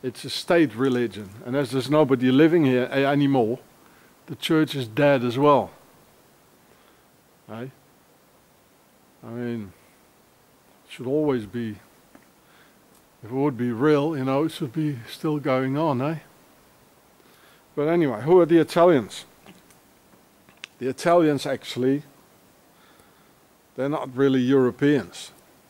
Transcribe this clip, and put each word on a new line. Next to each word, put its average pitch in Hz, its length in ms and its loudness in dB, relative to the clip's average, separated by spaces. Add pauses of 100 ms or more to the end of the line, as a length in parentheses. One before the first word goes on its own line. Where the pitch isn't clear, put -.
It's 127 240 -10
a 135 60 -10
state 156 460 0
religion. 117 540 -4 (140)
And 123 120 -6
as 131 160 -4
there's 131 180 -4
nobody 139 400 2
living 156 340 4
here, 127 280 2
eh, 139 120 0
anymore, 139 540 0 (680)
the - 100 -14
church 156 400 -2
is 127 100 -6
dead 131 380 2
as 120 120 -4
well. 135 360 2 (1800)
Eh? 113 160 -14 (1600)
I - 20 -18
mean, 117 460 -10 (1120)
it - 80 -20
should 123 160 -12
always 139 380 -2
be, 117 240 -8 (1500)
if 107 60 -16
it - 20 -12
would 135 260 -2
be 123 140 -2
real, 147 440 0
you 131 80 -6
know, 135 200 0
it 160 80 -4
should 135 200 -10
be 151 260 -4 (120)
still 151 280 -6
going 131 380 -2
on, 147 240 -2
eh? 156 180 -4 (1600)
But 147 140 -2
anyway, 147 340 0
who 165 160 6
are 170 80 6
the 165 120 4
Italians? 160 640 2 (1500)
The 120 100 -6
Italians, 156 560 2
actually, 135 600 -2 (1700)
they're 131 140 -6
not 139 280 -8
really 135 240 2
Europeans. 127 920 0 (380)